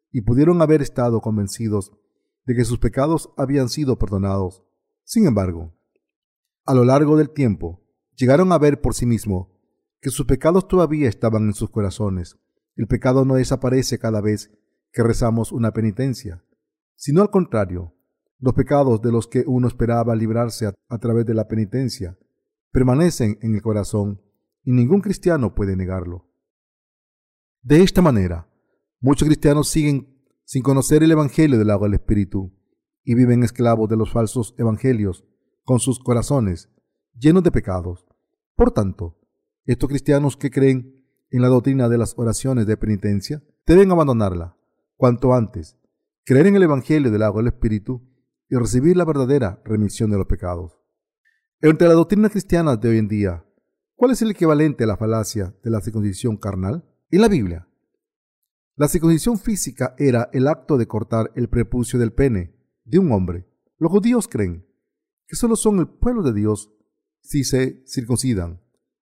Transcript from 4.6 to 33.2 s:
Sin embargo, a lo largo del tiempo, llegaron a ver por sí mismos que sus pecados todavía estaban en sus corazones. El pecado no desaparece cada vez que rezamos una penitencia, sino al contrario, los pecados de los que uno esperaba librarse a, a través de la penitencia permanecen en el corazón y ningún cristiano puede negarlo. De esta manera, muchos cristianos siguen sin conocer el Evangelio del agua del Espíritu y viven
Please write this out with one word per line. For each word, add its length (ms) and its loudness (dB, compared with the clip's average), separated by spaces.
Sin 240 2
embargo, 500 -2
a 80 -2
lo 100 4
largo 340 4
del 120 2
tiempo, 560 -4
llegaron 360 2
a 60 4
ver 240 2
por 120 -2
sí 120 -6
mismos 420 -4
que 100 -8
sus 160 -6
pecados 420 2
todavía 400 0
estaban 360 -2
en 100 0
sus 160 -8
corazones. 680 -6
El 120 -6
pecado 380 2
no 100 2
desaparece 640 -2
cada 220 -4
vez 300 -4
que 120 -2
rezamos 480 0
una 200 -2
penitencia, 720 -6
sino 260 0
al 80 2
contrario, 640 -2
los 140 0
pecados 480 0
de 100 -2
los 160 -2
que 180 -2
uno 220 0
esperaba 480 -2
librarse 500 -4
a, 80 -4
a 80 -8
través 280 -2
de 80 -2
la 140 -2
penitencia 680 -6
permanecen 680 2
en 140 -2
el 60 -4
corazón 600 -4
y 80 -2
ningún 300 4
cristiano 520 -2
puede 220 -2
negarlo. 540 -8
De 220 6
esta 180 2
manera, 480 0
muchos 280 2
cristianos 420 2
siguen 420 -2
sin 180 -4
conocer 380 2
el 100 4
Evangelio 460 2
del 120 2
agua 180 0
del 80 0
Espíritu 580 -2
y 120 -2
viven 280 4